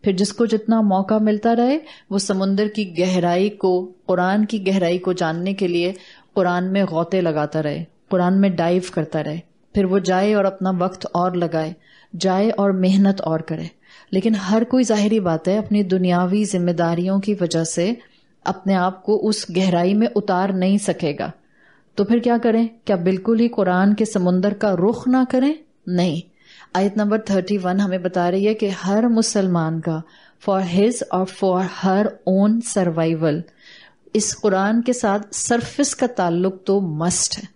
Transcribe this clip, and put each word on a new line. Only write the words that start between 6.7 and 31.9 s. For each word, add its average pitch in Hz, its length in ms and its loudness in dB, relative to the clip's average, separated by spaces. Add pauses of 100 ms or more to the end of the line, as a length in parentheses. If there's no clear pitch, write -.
गौते 165 340 -2
लगाता 156 400 -2
रहे, 151 240 -4 (260)
कुरान 180 240 2
में 196 220 2
डाइव 180 380 0
करता 156 260 -4
रहे। 151 200 -6 (340)
फिर 196 120 2
वो 185 140 2
जाए 185 340 0
और 202 100 2
अपना 190 320 -2
वक्त 185 300 -4
और 180 300 -2
लगाए, 165 380 -2 (400)
जाए 190 360 0
और 202 240 0
मेहनत 196 480 2
और 160 200 -2
करे। 165 280 -8 (420)
लेकिन 208 240 2
हर 202 280 0
कोई, 254 200 2
जाहिरी 208 380 2
बात 165 260 -2
है, 190 100 2
अपनी 208 260 0
दुनियावी 180 600 2
जिम्मेदारियों 175 720 0
की 202 140 -2
वजह 165 320 -2
से 185 300 -2 (500)
अपने 190 300 -2
आप 185 260 0
को 208 160 2
उस 214 320 -2
गहराई 180 440 2
में 220 140 2
उतार 196 460 0
नहीं 190 260 2
सकेगा। - 520 -4 (680)
तो 202 60 2
फिर 226 160 2
क्या 240 180 2
करें? 226 300 2 (180)
क्या 196 120 2
बिल्कुल 190 400 0
ही 233 100 4
कुरान 196 460 2
के 214 100 0
समुंदर 185 500 2
का 202 200 0
रुख 214 340 0
ना 254 160 4
करें? 262 300 0 (360)
नहीं। 175 320 0 (540)
आयत 202 220 0
नंबर 214 220 0
थर्टी 196 380 0
वन 185 220 0
हमें 185 220 0
बता 175 260 0
रही 196 160 0
है 214 100 2
कि 220 220 -2
हर 202 320 0
मुसलमान 185 720 0
का, 160 220 -4 (400)
for 190 220 0
his 202 380 0 (100)
or 185 200 0
for 185 300 0 (140)
her 190 280 2 (240)